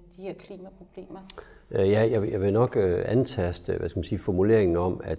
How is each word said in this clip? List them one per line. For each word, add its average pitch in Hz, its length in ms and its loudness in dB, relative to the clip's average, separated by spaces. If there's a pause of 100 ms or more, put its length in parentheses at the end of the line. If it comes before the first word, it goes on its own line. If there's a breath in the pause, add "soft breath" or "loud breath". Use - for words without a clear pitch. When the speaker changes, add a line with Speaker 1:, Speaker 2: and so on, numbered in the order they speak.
(160)
Speaker 1:
de 185 60 -18
her 190 100 -10
klimaproblemer? 185 880 -18 (500 loud breath)
Speaker 2:
Øh, 98 200 2
ja, 110 200 4
jeg, 104 220 0
jeg 101 80 -2
vil 98 120 2
nok, 120 240 2
øh, 92 300 2
antaste, 95 720 -2
hvad 87 120 -6
skal - 100 -6
man 82 60 -4
sige, 101 140 -4
formuleringen 95 580 2
om, 90 280 0
at, 80 140 -6